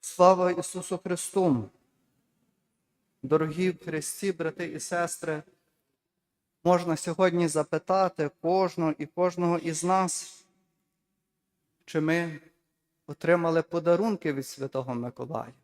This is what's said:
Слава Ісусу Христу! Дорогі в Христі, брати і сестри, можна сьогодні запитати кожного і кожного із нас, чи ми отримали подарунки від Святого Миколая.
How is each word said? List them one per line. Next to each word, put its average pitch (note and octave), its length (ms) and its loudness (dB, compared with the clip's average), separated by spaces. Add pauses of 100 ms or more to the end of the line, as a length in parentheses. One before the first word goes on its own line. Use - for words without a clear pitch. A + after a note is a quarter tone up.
(160)
Слава F3+ 360 6
Ісусу F3 460 -6
Христу! E3+ 720 0 (1500)
Дорогі D#3 480 0
в E3+ 120 -10
Христі, D#3+ 480 -6
брати E3 340 -6
і D#3 140 -10
сестри, E3+ 640 -4 (1200)
можна E3+ 340 2
сьогодні F3 500 0
запитати D#3+ 840 0 (100)
кожного E3+ 560 0
і D3 80 -6
кожного F3 520 0
із D#3 260 -6
нас, F#3 640 -2 (1400)
чи D#3+ 160 -2
ми D#3+ 380 0 (680)
отримали E3 540 2
подарунки E3+ 720 0
від C3+ 140 -6
Святого C3 480 -6
Миколая. A#2+ 580 -8 (100)